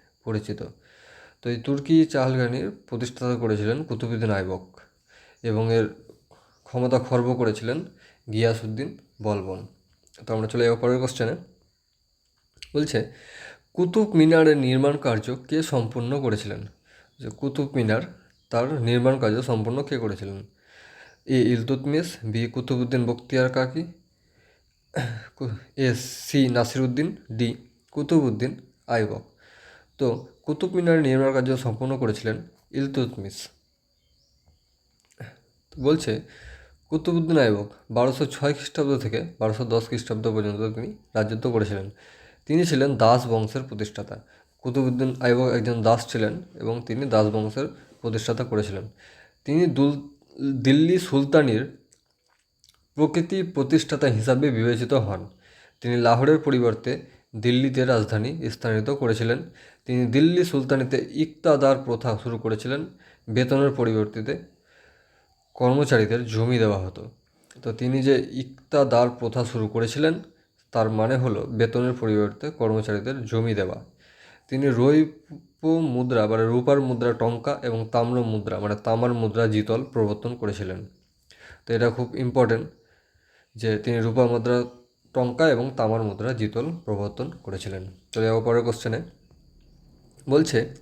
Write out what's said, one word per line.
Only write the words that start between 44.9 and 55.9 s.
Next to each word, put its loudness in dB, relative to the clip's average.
আইবক 4
একজন 0
দাস 2
ছিলেন -2
এবং -6
তিনি -4
দাস 4
বংশের -2
প্রতিষ্ঠাতা -4
করেছিলেন। -4
তিনি 2
দুল-, 2
দিল্লি 6
সুলতানির 2
প্রকৃতি 0
প্রতিষ্ঠাতা 0
হিসাবে 2
বিবেচিত 0
হন। 0
তিনি -2